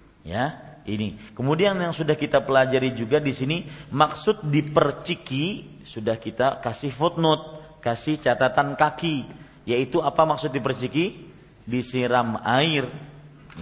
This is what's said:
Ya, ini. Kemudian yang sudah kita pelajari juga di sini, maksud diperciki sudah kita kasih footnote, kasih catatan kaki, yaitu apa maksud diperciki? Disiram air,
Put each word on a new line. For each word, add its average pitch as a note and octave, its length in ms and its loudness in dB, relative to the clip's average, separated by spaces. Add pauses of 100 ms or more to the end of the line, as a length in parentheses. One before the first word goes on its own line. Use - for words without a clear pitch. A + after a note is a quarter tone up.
(220)
Ya, A#2+ 640 -6
ini. G#2 320 -4 (220)
Kemudian D#3+ 400 0
yang E3+ 160 -2
sudah D3+ 240 0
kita C#3+ 240 2
pelajari C3 560 2
juga A2+ 240 2
di C#3+ 100 0
sini, C3+ 320 -2 (300)
maksud D3+ 560 0
diperciki D3 1400 0
sudah A2 320 -4
kita B2 420 0
kasih B2 300 -6
footnote, D#3 960 0
kasih C3+ 320 0
catatan C#3 560 2
kaki, D3+ 560 0 (400)
yaitu C3 320 2
apa D3+ 240 4
maksud D3 240 0
diperciki? C3 840 -4 (380)
Disiram B2 720 0
air, C3+ 480 2 (720)